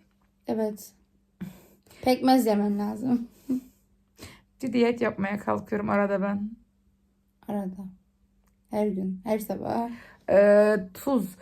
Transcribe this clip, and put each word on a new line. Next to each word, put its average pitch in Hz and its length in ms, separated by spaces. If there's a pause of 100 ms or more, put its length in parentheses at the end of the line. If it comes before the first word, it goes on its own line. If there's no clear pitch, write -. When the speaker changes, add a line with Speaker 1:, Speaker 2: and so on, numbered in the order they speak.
(480)
Speaker 1:
Evet. 214 440 (1080)
Pekmez 254 440
yemen 208 340
lazım. 220 480 (220)
<laughs> - 1120
Speaker 2:
Bir 240 100
diyet 233 280
yapmaya 208 380
kalkıyorum 208 500
arada 202 320
ben. 202 300 (960)
Speaker 1:
Arada. 196 380 (840)
Her 214 180
gün, 190 360
her 220 160
sabah. 220 500 (400)
Speaker 2:
Ee, 208 460 (180)
tuz. 247 320 (160)